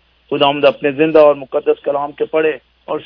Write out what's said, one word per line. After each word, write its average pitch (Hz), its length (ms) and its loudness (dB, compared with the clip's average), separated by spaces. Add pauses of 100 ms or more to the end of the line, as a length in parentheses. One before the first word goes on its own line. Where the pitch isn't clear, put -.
(300)
خداوند 143 340 0
اپنے 143 280 0
زندہ 156 260 2
اور 147 160 6
مقدس 147 480 -6
کلام 143 300 -6
کے 147 120 -8
پڑھے 156 280 -2 (320)
اور 151 220 -8